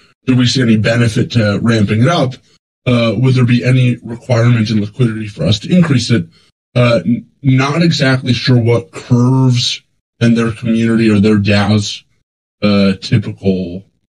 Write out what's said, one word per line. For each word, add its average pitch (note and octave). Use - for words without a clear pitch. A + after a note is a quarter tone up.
do B2+
we B2
see C3
any A2+
benefit A#2
to G#2
ramping G#2+
it C3
up? D3
Uh, A#2
would C3
there B2
be A#2+
any B2+
requirement A#2
in G#2+
liquidity A2
for -
us -
to -
increase D3+
it? A#2
Uh, A#2+
n-, A#2
not C#3
exactly C3
sure B2
what A2+
Curves B2+
and A#2
their A#2
community A2+
or G#2
their G#2+
dao's, G#2
uh, G2+
typical, G2